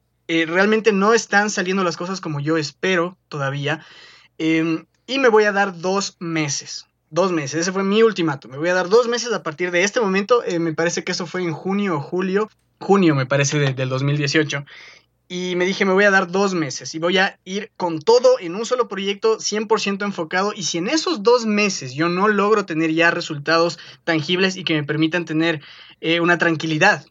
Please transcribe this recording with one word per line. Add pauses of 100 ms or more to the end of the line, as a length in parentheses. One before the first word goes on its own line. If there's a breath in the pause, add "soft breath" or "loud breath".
(300)
eh,
realmente
no
están
saliendo
las
cosas
como
yo
espero (120)
todavía, (560 loud breath)
em, (220)
y
me
voy
a
dar
dos
meses. (240)
Dos
meses,
ese
fue
mi
ultimátum.
Me
voy
a
dar
dos
meses
a
partir
de
este
momento.
Eh,
me
parece
que
eso
fue
en
junio
o
julio. (300)
Junio,
me
parece,
de,
del
dos
mil
dieciocho. (600 loud breath)
Y
me
dije,
Me
voy
a
dar
dos
meses
y
voy
a
ir
con
todo
en
un
solo
proyecto,
cien
por
ciento
enfocado.
Y
si
en
esos
dos
meses
yo
no
logro
tener
ya
resultados (260 loud breath)
tangibles
y
que
me
permitan
tener (380 loud breath)
eh,
una
tranquilidad,